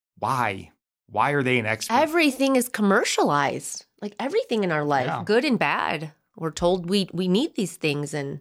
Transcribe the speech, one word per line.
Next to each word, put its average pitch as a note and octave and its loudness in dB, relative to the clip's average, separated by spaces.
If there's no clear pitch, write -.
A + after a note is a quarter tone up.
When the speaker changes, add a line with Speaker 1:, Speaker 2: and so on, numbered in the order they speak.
Speaker 1:
why? G#2+ -2
Why A2 0
are C#3+ 2
they B2+ 4
an G#2+ -2
expert? A2 -4
Speaker 2:
Everything C#4 2
is A#3+ 0
commercialized. F#3+ 0
Like, G#3 -10
everything C4+ -2
in F3 0
our D3+ 0
life, C#3 2
Speaker 1:
Yeah. C#3+ -4
Speaker 2:
good A#3 2
and B3+ 2
bad. D3+ -2
We're D#3+ -6
told F3 0
we, G3 0
we F3+ -2
need A#3 2
these F#3+ -4
things, D3 -4
and C#3+ -6